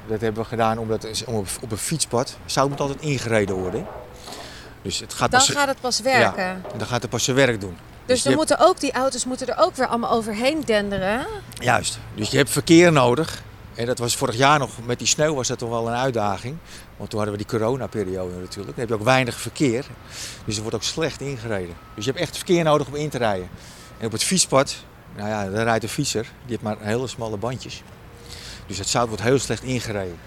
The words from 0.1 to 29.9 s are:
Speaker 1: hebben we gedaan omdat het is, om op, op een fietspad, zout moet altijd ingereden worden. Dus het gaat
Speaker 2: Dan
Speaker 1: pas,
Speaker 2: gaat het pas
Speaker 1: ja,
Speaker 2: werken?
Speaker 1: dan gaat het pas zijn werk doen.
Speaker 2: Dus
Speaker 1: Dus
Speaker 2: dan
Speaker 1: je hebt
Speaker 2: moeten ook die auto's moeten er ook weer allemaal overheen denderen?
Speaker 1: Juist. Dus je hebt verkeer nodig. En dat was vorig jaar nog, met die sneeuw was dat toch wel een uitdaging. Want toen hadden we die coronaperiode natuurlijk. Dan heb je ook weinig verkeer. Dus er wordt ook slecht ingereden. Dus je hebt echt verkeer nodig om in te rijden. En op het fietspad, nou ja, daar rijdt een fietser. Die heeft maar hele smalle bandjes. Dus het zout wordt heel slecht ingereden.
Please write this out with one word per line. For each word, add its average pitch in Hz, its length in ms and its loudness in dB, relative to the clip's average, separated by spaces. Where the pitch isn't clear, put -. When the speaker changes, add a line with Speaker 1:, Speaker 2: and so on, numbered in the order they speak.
Speaker 1:
hebben 113 200 0
we 110 60 -6
gedaan 113 300 2
omdat 110 260 -2
het 110 80 -8
is, 104 140 -6
om 117 100 -4
op, 98 120 -2
op 110 100 -8
een 101 60 -2
fietspad, - 680 -2
zout 139 240 2
moet 139 100 -4
altijd 139 220 -4
ingereden 113 540 2
worden. 92 300 -4
Dus - 180 -4
het 110 140 -10
gaat - 180 0
Speaker 2:
Dan 247 80 6
Speaker 1:
pas, 269 100 6
Speaker 2:
gaat 285 180 2
het 269 140 -2
pas 240 160 0
Speaker 1:
ja, 208 60 -6
Speaker 2:
werken? 196 600 2
Speaker 1:
dan 110 100 -4
gaat 120 140 0
het 117 100 -6
pas 117 120 0
zijn 123 120 2
werk 127 260 6
doen. 98 80 -6
Speaker 2:
Dus 82 100 -12
Speaker 1:
Dus 247 180 2
Speaker 2:
dan 269 80 4
Speaker 1:
je 285 60 4
hebt 311 120 2
Speaker 2:
moeten 294 200 6
ook 370 100 2
die 285 120 -2
auto's 254 340 -2
moeten 254 220 -6
er 247 100 -6
ook 349 180 4
weer 254 120 0
allemaal 233 240 0
overheen 233 540 0
denderen? 202 600 0
Speaker 1:
Juist. - 460 0
Dus 104 160 -2
je 131 60 2
hebt 135 120 4
verkeer 165 420 8
nodig. 131 520 4
En 117 100 -4
dat 123 120 0
was 120 180 0
vorig 110 200 0
jaar 139 240 8
nog, 123 100 -2
met 123 140 0
die 113 80 -4
sneeuw 151 260 4
was 127 140 -2
dat 123 100 -2
toch 117 120 -6
wel 117 180 0
een 117 80 -2
uitdaging. 120 600 0
Want 104 120 -10
toen 107 100 -4
hadden 104 180 -2
we 104 100 -6
die 113 120 0
coronaperiode 98 800 -2
natuurlijk. 98 360 -10
Dan - 40 -8
heb 117 80 -4
je 117 60 -2
ook 104 100 -2
weinig 127 360 4
verkeer. 123 460 0
Dus 107 100 -4
er 107 60 -4
wordt 113 140 -4
ook 107 80 -6
slecht 156 380 -4
ingereden. 110 540 -4
Dus 107 100 -8
je 131 60 2
hebt 170 120 -4
echt - 120 -4
verkeer 170 280 2
nodig 147 240 4
om 135 80 -8
in 147 140 -4
te 139 80 -4
rijden. 98 320 0
En 113 80 -6
op 110 60 -4
het 110 120 -2
fietspad, 143 520 2
nou 104 140 -6
ja, 104 200 -2
daar 107 140 0
rijdt 113 200 2
een 104 60 -6
fietser. - 340 -2
Die - 80 -14
heeft 113 140 -4
maar 107 180 -2
hele 113 280 -2
smalle 110 300 -6
bandjes. 120 460 -6
Dus 92 80 -8
het 95 100 -4
zout 120 180 2
wordt 104 160 -6
heel 127 160 4
slecht - 240 -4
ingereden. 104 640 -4